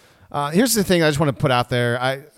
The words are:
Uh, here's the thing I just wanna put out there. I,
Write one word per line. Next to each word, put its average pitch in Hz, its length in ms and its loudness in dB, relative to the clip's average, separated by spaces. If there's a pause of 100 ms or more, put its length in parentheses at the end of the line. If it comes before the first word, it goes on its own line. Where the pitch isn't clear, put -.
(320)
Uh, 147 180 -6
here's 220 220 2
the 220 100 0
thing 175 200 2
I 156 60 4
just 147 120 -2
wanna 147 140 0
put 143 160 -2
out 123 180 0
there. 120 320 -2
I, 135 220 -4 (160)